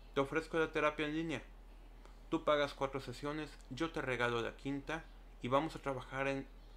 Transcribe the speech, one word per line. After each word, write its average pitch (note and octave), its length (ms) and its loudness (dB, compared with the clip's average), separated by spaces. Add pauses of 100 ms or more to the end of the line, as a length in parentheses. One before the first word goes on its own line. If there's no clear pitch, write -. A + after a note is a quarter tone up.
(140)
te C#3 80 4
ofrezco D#3 360 0
la D#3 140 4
terapia D3+ 340 4
en D3+ 120 0
línea. D#3+ 260 0 (840)
Tú D#3+ 160 2
pagas D3 280 6
cuatro C3+ 280 0
sesiones, D3 500 -4 (200)
yo D#3 200 0
te D#3 100 -2
regalo A#2+ 400 4
la G#2+ 140 0
quinta C#3+ 480 -4 (380)
y A#2+ 80 -2
vamos D3 260 4
a D#3 60 -10
trabajar C3+ 480 0
en C3+ 180 0 (300)